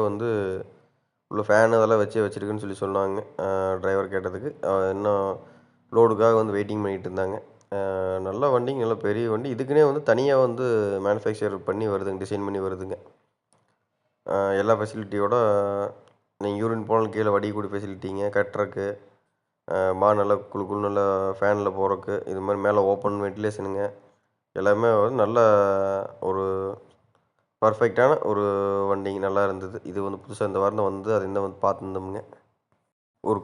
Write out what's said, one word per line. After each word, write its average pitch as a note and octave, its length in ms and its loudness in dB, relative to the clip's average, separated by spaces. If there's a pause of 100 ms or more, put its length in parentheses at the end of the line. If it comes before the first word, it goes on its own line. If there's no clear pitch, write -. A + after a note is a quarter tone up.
வந்து G#2 240 -2 (1040)
உள்ள G#2 120 -2
ஃபேன் A2+ 300 6
அதெல்லாம் A2 260 6
வச்சு G#2 200 0
வச்சிருக்குன்னு G#2 440 -4
சொல்லி G2 140 -8
சொன்னாங்க. G2 420 -2 (200)
அஹ், F#2+ 360 -2
டிரைவர் F#2+ 360 -2
கேட்டதுக்கு, F#2+ 380 -6 (140)
அஹ், F#2+ 260 2
இன்னும் G2+ 360 0 (640)
லோடுக்காக A2+ 440 6
வந்து A2 180 2
வெயிட்டிங் G#2 280 -2
பண்ணிட்டு G2 260 -4
இருந்தாங்க. F#2+ 280 -2 (360)
அஹ், F#2+ 500 -2
நல்ல G#2+ 280 -2
வண்டிங்க, B2+ 320 0
நல்ல A2+ 160 0
பெரிய G#2+ 300 -2
வண்டி. A2+ 220 -2
இதுக்குன்னே C3+ 360 2
வந்து C#3+ 180 0
தனியா C3 340 4
வந்து B2+ 280 2 (360)
மேனுஃபேக்சர் G#2 600 -2
பண்ணி G#2+ 240 -2
வருதுங்க, G2 320 -4
டிசைன் G2+ 260 -6
பண்ணி G2+ 160 -4
வருதுங்க. F#2+ 360 -6 (1300)
அஹ், G2 280 0
எல்லா G#2+ 200 2
ஃபெசிலிட்டியோட G#2 600 -2 (1080)
நீங்க G2+ 160 -2
யூரின் A2+ 280 -2
போனாலும் A2 260 2
கீழே G#2+ 180 0
வடியக்கூடிய G2+ 400 -2
ஃபெசிலிட்டிங்க, G2 600 -8
கட்டுறக்கு, G2+ 560 -2 (840)
அஹ், F#2+ 260 0
மா F#2+ 200 2
நல்லா G2+ 300 2
குளு G2+ 200 -6
குளு G2+ 180 -4
நல்லா G2+ 220 0 (300)
ஃபேன்ல G2+ 400 0
போறக்கு, F#2+ 420 -2 (120)
இது F#2+ 140 -6
மாதிரி G2 200 -2
மேலே G#2 240 2
ஓப்பன் G2+ 340 0
வென்டிலேஷனுங்க, G2+ 640 -4 (720)
எல்லாமே G#2 380 4
வந்து A2 240 2
நல்ல A2+ 220 2 (800)
ஒரு F#2+ 220 -2 (1160)
பர்ஃபெக்டான A#2+ 520 4 (120)
ஒரு G#2 160 0 (420)
வண்டிங்க, G2 360 -2
நல்லா G2 240 0
இருந்தது. F#2+ 420 -4
இது F#2 160 -8
வந்து G2 180 -6
புதுசா - 260 -6
இந்த G2 140 -2
வாரம் G2+ 200 0
தான் G2 100 0
வந்து, G2 240 -4
அது G2 120 0
இந்த G2 140 -4
வந்து G2 200 -6
பார்த்துருந்தோமுங்க. F#2+ 600 -4 (1040)
ஒரு G#2 200 0